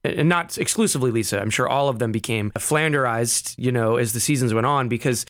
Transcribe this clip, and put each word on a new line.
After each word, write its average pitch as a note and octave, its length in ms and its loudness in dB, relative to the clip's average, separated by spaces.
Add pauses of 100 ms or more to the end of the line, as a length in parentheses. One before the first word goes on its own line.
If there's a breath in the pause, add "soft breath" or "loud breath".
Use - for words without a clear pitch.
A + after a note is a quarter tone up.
and - 260 2
not F3 300 0
exclusively D#3 500 0
Lisa. A2 320 0
I'm G#2 80 -2
sure A#2+ 180 0
all C#3 220 2
of B2 80 -2
them A2+ 140 0
became G#2+ 400 -2
flanderized, C3 1080 0
you B2+ 140 0
know, A#2 260 2
as A#2 160 0
the A#2+ 60 -4
seasons B2 340 2
went A2+ 140 2
on, C#3 200 0
because A#2 420 -2